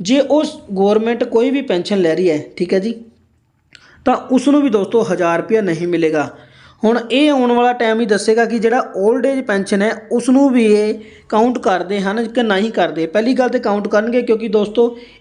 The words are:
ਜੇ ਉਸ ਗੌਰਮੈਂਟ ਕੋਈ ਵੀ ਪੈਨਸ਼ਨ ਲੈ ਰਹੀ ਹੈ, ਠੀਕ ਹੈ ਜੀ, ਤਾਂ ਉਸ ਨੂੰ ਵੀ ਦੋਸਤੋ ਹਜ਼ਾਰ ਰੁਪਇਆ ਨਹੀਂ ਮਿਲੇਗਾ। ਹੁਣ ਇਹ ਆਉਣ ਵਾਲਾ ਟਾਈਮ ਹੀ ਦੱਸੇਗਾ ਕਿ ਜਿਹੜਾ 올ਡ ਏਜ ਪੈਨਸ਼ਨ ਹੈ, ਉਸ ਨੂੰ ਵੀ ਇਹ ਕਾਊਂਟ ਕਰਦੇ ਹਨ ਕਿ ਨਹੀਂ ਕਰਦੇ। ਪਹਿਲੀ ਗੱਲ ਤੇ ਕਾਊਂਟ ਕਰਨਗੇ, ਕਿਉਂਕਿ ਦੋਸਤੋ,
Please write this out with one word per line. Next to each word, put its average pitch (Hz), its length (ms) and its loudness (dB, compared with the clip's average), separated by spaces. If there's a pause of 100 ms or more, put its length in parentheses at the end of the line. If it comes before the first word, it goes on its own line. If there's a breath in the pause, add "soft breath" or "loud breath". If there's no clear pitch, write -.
ਜੇ 226 200 0
ਉਸ 294 360 0 (160)
ਗੌਰਮੈਂਟ 220 520 0
ਕੋਈ 240 260 0
ਵੀ 269 120 -2
ਪੈਨਸ਼ਨ 190 380 -2
ਲੈ 160 140 2
ਰਹੀ 180 160 0
ਹੈ, 151 80 0 (180)
ਠੀਕ 185 180 -2
ਹੈ 190 40 2
ਜੀ, 226 160 -4 (1120 loud breath)
ਤਾਂ 254 120 2 (140)
ਉਸ 254 180 2
ਨੂੰ 285 140 4
ਵੀ 277 80 0
ਦੋਸਤੋ 208 320 0 (100)
ਹਜ਼ਾਰ 170 280 0
ਰੁਪਇਆ 220 200 0
ਨਹੀਂ 175 280 -2
ਮਿਲੇਗਾ। 156 400 0 (540 loud breath)
ਹੁਣ 226 160 2 (120)
ਇਹ 294 200 2
ਆਉਣ 247 220 2
ਵਾਲਾ 240 200 2
ਟਾਈਮ 226 280 0
ਹੀ 233 60 0
ਦੱਸੇਗਾ 220 380 2
ਕਿ 226 140 -2
ਜਿਹੜਾ 226 420 0
올ਡ 233 260 2
ਏਜ 269 200 0
ਪੈਨਸ਼ਨ 196 360 0
ਹੈ, 220 80 2 (220)
ਉਸ 240 160 0
ਨੂੰ 269 240 6
ਵੀ 240 140 4
ਇਹ 214 280 2 (340 loud breath)
ਕਾਊਂਟ 226 300 2
ਕਰਦੇ 190 420 -2
ਹਨ 208 260 -4
ਕਿ 226 160 -2
ਨਹੀਂ 214 300 0
ਕਰਦੇ। 160 340 -2
ਪਹਿਲੀ 226 280 0
ਗੱਲ 247 140 0
ਤੇ 247 100 -2
ਕਾਊਂਟ 208 300 -2
ਕਰਨਗੇ, 226 340 0
ਕਿਉਂਕਿ 226 260 -2
ਦੋਸਤੋ, 214 480 0 (240 loud breath)